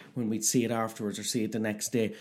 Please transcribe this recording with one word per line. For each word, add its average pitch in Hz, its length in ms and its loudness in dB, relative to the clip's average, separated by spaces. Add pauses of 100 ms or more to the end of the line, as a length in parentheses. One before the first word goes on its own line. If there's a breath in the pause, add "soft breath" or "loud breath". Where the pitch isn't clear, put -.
(140)
when 120 140 -2
we'd 107 160 0
see 123 220 4
it 113 60 0
afterwards 110 480 -2
or 104 40 -6
see 107 220 0
it 107 80 -2
the 113 60 0
next 107 340 -2
day. 110 280 2